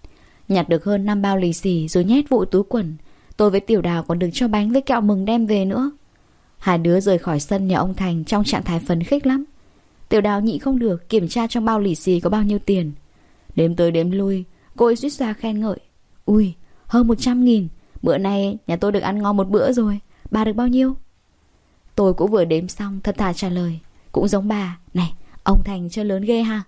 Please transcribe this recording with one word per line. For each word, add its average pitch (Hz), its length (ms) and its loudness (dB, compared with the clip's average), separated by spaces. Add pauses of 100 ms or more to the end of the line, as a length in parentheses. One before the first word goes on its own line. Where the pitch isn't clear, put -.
(480)
Nhặt 185 200 0
được 165 160 0
hơn 202 200 0
năm 208 180 0
bao 196 140 0
lì 180 160 0
xì 170 360 -2
rồi 175 160 2
nhét 269 240 2
vội 208 180 2
túi 190 160 2
quần. 185 320 -4 (420)
Tôi 208 140 4
với 196 100 2
Tiểu 214 220 0
Đào 170 200 -2
còn 170 160 -2
được 180 140 -2
cho 240 160 0
bánh 214 240 0
với 269 100 2
kẹo 247 180 0
mừng 202 240 2
đem 226 220 0
về 202 180 0
nữa. 247 260 -2 (680)
Hai 175 200 0
đứa 170 220 2
rời 190 180 2
khỏi 160 220 -2
sân 196 280 -2
nhà 180 100 2
ông 185 160 -2
Thành 170 300 -2
trong 208 200 0
trạng - 180 -2
thái 170 160 -2
phấn 170 240 -2
khích 277 240 0
lắm. 269 180 0 (640)
Tiểu 214 120 4
Đào 202 200 0
nhịn 226 180 -2
không 269 200 0
được, 202 300 -2
kiểm 185 200 0
tra 233 180 -2
trong 226 180 -4
bao 220 160 0
lì 196 140 0
xì 175 260 0
có 170 100 0
bao 214 120 0
nhiêu 208 160 0
tiền. 180 340 0 (640)
Đếm 170 200 2
tới 175 140 4
đếm 165 200 0
lui, 196 340 -2 (320)
cô 240 100 4
ấy 233 100 4
suýt 285 140 -4
xoa 226 220 -4
khen 214 280 -4
ngợi. 220 180 -4 (460)
"Ui, 208 300 4 (320)
hơn 233 220 2
một 233 100 4
trăm 247 260 2
nghìn. 214 240 4 (340)
Bữa 147 160 2
nay 196 480 -2
nhà 170 100 -2
tôi 202 160 0
được 202 80 0
ăn 208 220 -4
ngon 202 140 0
một 190 120 0
bữa 214 240 2
rồi. 214 280 0 (300)
Bà 214 140 0
được 208 120 -2
bao 240 120 0
nhiêu?" 262 280 2 (960)
Tôi 196 200 4
cũng 190 160 0
vừa 202 140 4
đếm 165 240 -2
xong, 196 360 -8
thật 202 140 -4
thà 190 140 0
trả 180 160 -4
lời. 175 300 -4 (340)
"Cũng 202 160 0
giống 202 200 0
bà. 190 300 -4 (160)
Này, 180 200 -2 (300)
ông 190 200 6
Thành 180 260 -6
chơi 214 140 -6
lớn 196 180 -2
ghê 233 200 0
ha." 220 240 -2